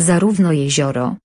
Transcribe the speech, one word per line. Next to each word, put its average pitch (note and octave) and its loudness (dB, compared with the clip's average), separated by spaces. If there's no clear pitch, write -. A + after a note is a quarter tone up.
Zarówno F3+ 2
jezioro, C#3 -2